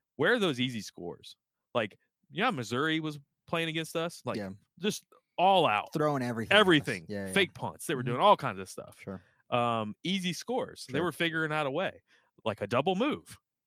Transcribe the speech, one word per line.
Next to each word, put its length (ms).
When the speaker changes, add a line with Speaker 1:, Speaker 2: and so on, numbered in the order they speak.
Speaker 1:
Where 180
are 40
those 220
easy 200
scores? 560
Like, 240
you 100
know 60
how 60
Missouri 480
was 180
playing 200
against 280
us? 280
Like, 120
Speaker 2:
Yeah. 140
Speaker 1:
just 240
all 300
out. 260
Speaker 2:
Throwing 300
everything 300
at 40
us. 40
Speaker 1:
Everything. 480
Speaker 2:
Yeah, 180
yeah. 60
Speaker 1:
Fake 220
punts. 320
They 80
were 80
Speaker 2:
Mm-hmm. 100
Speaker 1:
doing 80
all 160
kinds 240
of 80
stuff. 340
Speaker 2:
Sure. 180
Speaker 1:
Um, 440
easy 280
scores. 560
They 100
Speaker 2:
Sure. 60
Speaker 1:
were 80
figuring 400
out 140
a 40
way. 320
Like 160
a 60
double 280
move. 420